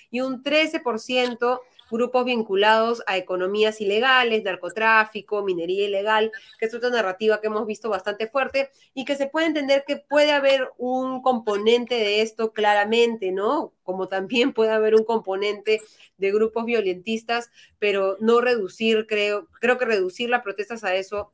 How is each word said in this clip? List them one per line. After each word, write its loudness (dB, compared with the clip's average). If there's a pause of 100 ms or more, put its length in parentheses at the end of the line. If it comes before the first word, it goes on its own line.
(100)
y -4
un -6
trece 0
por -4
ciento -2 (300)
grupos 0
vinculados 2
a -2
economías -2
ilegales, 2
narcotráfico, 0
minería -2
ilegal, 0 (280)
que -4
es -6
otra -2
narrativa 0
que -4
hemos -4
visto -8
bastante -4
fuerte -2 (220)
y -8
que -2
se -2
puede 0
entender 2
que -2
puede 2
haber 2
un -2
componente 2
de 2
esto -2
claramente, 2
¿no? -2 (120)
Como -4
también 0
puede 2
haber 2
un 4
componente -2 (380)
de 0
grupos 0
violentistas, -2 (280)
pero 0
no 4
reducir, 0
creo, -2 (100)
creo 2
que -2
reducir 0
las 0
protestas -8
a 0
eso -6